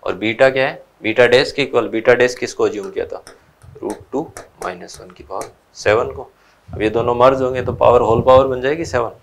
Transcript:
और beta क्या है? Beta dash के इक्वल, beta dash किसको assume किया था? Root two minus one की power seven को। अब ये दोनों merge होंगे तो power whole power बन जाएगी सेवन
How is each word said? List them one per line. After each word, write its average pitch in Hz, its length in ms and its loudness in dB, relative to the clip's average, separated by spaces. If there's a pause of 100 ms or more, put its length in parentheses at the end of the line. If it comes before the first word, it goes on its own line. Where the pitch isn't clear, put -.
और 98 120 -6
beta 110 360 2
क्या 135 180 -2
है? - 140 -12 (200)
Beta 113 240 2
dash 123 260 2
के 143 100 -4
इक्वल, 123 260 -2
beta 113 260 2
dash 123 200 0
किसको - 300 -6
assume 98 260 -4
किया - 160 -8
था? - 180 -16 (580)
Root - 300 -12
two 156 100 -4 (420)
minus 90 360 -12
one 92 100 -20
की - 120 -20
power 98 300 -12 (220)
seven 113 380 0
को। - 180 -16 (380)
अब - 140 -8
ये 110 80 0
दोनों 117 240 -2
merge 131 280 4
होंगे 127 200 -4
तो 123 120 -6
power 120 260 4
whole 113 220 0
power 131 240 6
बन 127 140 -4
जाएगी 151 240 -4
सेवन 120 260 -4 (120)